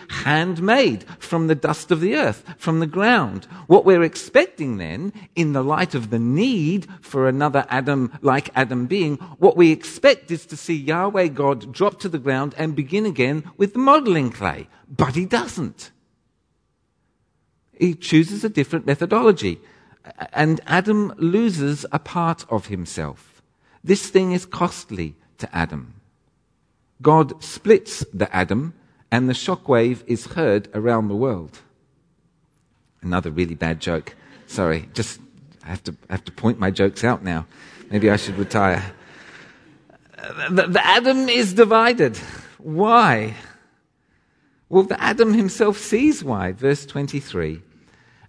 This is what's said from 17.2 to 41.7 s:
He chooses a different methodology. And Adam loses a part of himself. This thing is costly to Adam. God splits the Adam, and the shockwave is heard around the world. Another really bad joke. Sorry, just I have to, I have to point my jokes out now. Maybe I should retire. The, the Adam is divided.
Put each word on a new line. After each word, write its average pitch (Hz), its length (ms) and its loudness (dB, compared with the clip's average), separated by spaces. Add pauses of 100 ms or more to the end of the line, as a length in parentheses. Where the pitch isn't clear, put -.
He 175 220 0
chooses 165 500 0
a 220 60 -2
different 151 380 -2
methodology. 170 760 2 (720)
And 156 340 0
Adam 202 500 0
loses 165 760 0
a 147 40 -4
part 170 520 -4
of 107 160 -4
himself. 85 760 -10 (440)
This 190 240 0
thing 185 240 2
is 175 120 -4
costly 90 720 -8 (220)
to - 180 -14
Adam. 76 380 -6 (1080)
God 151 400 4
splits - 720 0
the 98 220 -2
Adam, 98 380 -2 (400)
and 127 160 2
the 127 40 0
shockwave 123 720 0
is 117 200 -4
heard 107 480 0
around 110 340 0
the 101 80 -4
world. 104 420 -4 (1400)
Another 87 300 -4
really 85 240 -4
bad 82 240 -4
joke. 82 340 -6 (320)
Sorry, 80 480 -4
just - 280 -8 (420)
I - 40 -20
have 90 180 -12
to, - 100 -12 (140)
I - 40 -8
have 95 120 -8
to - 80 -16
point 113 260 -2
my 95 100 0
jokes 98 360 -2
out 113 180 -2
now. 85 240 -6 (420)
Maybe 104 200 2
I 101 80 4
should 95 200 -6
retire. 95 460 0 (1700)
The, 180 180 2
the 175 180 2
Adam 254 440 4
is 233 240 2
divided. 220 640 4 (400)